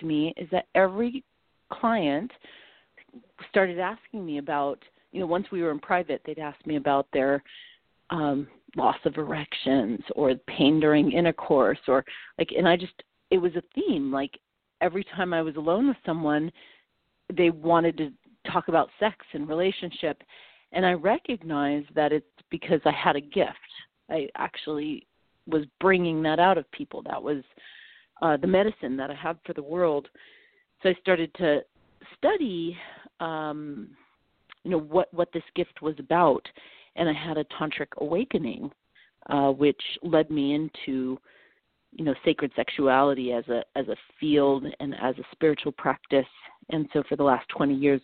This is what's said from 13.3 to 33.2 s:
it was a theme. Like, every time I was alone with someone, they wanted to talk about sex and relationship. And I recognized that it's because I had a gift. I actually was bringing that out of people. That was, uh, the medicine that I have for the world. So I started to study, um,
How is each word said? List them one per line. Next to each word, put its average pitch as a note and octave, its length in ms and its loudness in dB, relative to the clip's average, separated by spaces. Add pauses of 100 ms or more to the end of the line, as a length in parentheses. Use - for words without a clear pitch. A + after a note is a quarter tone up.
it F#3 60 4
was F3+ 200 2
a E3+ 60 -6 (120)
theme. F#3+ 360 -2
Like, C#3 280 -4 (420)
every F3+ 240 -2
time F3+ 300 -4
I E3 80 0
was D#3 140 -4
alone F3 320 2
with B3+ 180 0
someone, D#3 440 0 (800)
they F3 200 2
wanted E3 480 2
to D3+ 120 -4 (400)
talk F3+ 180 -2
about D#3+ 200 2 (100)
sex G#3 180 -2 (180)
and D3 120 -8
relationship. E3+ 760 -4 (500)
And F3+ 140 2
I F3+ 60 4
recognized D#3 1000 -2
that D3+ 160 2
it's D3+ 140 0 (240)
because E3 380 0
I D3 60 4
had D3+ 240 2
a C#3+ 40 -4
gift. - 380 -2 (500)
I D3+ 260 -4
actually D3+ 720 -8 (400)
was D#3 180 0 (140)
bringing F3 440 2
that D#3 180 2
out F#3 160 6
of D3 160 -6
people. - 300 -12
That - 200 -8
was, C#3+ 200 -4 (760)
uh, D#3+ 160 2
the D#3 100 -2
medicine F#3 500 2
that C3+ 140 -6
I D3+ 40 -12
have D#3+ 300 -6
for E3+ 80 -10
the D3 120 -10
world. D3+ 420 0 (720)
So F#3+ 100 2
I F3 100 4
started E3 380 0
to D3 220 2 (560)
study, G3 600 -2 (420)
um, D3+ 720 -8 (720)